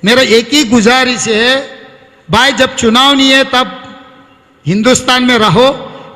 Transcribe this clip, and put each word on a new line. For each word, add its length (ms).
मेरा 180
एक 260
ही 160
गुजारिश 640
है, 500
भाई, 220
जब 240
चुनाव 380
नहीं 160
है 140
तब 540
हिंदुस्तान 560
में 160
रहो 340